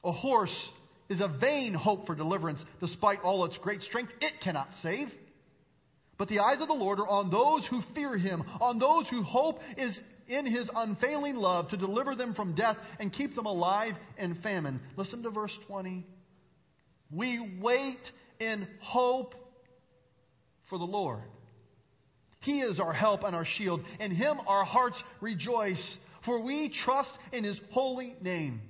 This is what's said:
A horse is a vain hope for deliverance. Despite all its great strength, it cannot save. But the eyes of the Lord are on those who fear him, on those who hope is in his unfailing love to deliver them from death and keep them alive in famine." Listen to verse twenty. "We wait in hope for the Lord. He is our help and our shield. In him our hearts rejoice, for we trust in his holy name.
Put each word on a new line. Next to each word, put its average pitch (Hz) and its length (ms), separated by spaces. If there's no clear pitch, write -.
A 180 80
horse 233 600
is 190 120
a 202 60
vain 240 480
hope 196 320
for 165 80
deliverance. 160 480
Despite 196 420
all 185 240
its - 140
great 202 240
strength, - 280
it 302 120
cannot 151 260
save. 220 260
But 196 120
the 208 100
eyes 247 220
of 311 60
the 311 60
Lord 202 260
are 214 80
on 202 220
those 269 380
who 247 140
fear 277 240
him, 180 260
on 240 200
those 294 300
who 247 120
hope 254 380
is 240 200
in 277 200
his 233 260
unfailing 262 600
love 180 340
to 208 80
deliver 226 380
them 240 180
from 180 220
death 220 220
and 202 140
keep 285 220
them 233 100
alive 196 500
in 175 180
famine." 170 440
Listen 196 280
to 233 60
verse 208 260
twenty. 185 380
"We 220 480
wait 254 400
in 214 280
hope 254 540
for 190 80
the 175 80
Lord. 170 380
He 285 220
is 214 180
our 165 140
help 202 300
and 190 120
our 165 100
shield. 175 380
In 208 120
him 277 360
our 196 160
hearts 247 380
rejoice, 208 760
for 240 160
we 285 300
trust 269 420
in 240 100
his 202 160
holy 254 500
name. 160 480